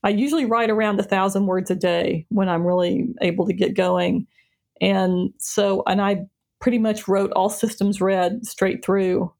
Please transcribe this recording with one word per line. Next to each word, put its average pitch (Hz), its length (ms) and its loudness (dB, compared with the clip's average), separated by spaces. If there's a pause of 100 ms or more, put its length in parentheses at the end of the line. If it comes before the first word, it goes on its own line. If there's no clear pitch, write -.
I 202 80 0
usually 269 360 2
write 226 260 2
around 214 280 0
a 202 40 0
thousand 196 420 0
words 185 240 -2
a 180 60 0
day 170 540 -2
when 196 200 0
I'm 170 160 0
really 180 560 0
able 170 240 0
to 185 80 0
get 196 220 0
going. 180 500 0 (560)
And 185 560 0
so, 196 480 -2
and 196 160 2
I 196 240 0 (340)
pretty 247 200 0
much 220 280 -2
wrote 190 260 0
All 190 180 2
Systems 202 500 -2
Red 190 460 0
straight - 360 -2
through. 185 560 0